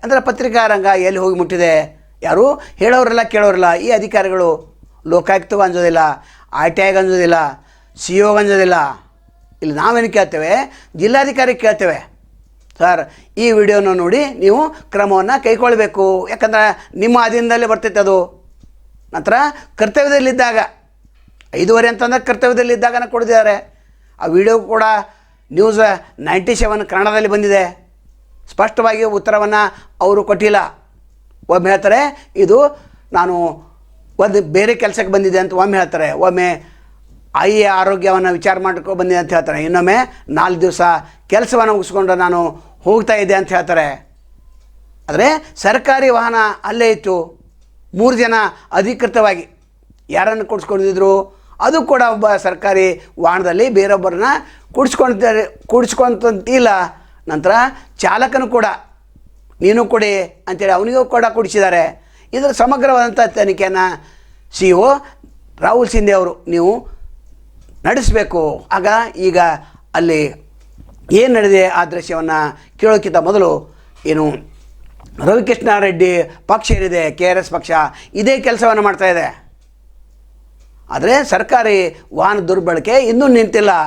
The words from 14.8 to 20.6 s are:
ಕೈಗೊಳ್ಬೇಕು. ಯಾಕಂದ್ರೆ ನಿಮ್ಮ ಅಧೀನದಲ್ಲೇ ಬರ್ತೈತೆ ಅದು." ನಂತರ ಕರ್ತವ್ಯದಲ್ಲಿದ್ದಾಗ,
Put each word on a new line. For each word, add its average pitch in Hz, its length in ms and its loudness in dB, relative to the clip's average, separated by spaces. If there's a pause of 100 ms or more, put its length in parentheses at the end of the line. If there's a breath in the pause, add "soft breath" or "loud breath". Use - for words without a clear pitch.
ಕೈಗೊಳ್ಬೇಕು. 208 840 0
ಯಾಕಂದ್ರೆ 214 680 -2
ನಿಮ್ಮ 233 280 2
ಅಧೀನದಲ್ಲೇ 233 440 0
ಬರ್ತೈತೆ 220 320 -2
ಅದು." 190 180 2 (960)
ನಂತರ - 200 -2 (420 loud breath)
ಕರ್ತವ್ಯದಲ್ಲಿದ್ದಾಗ, 262 840 0 (1000)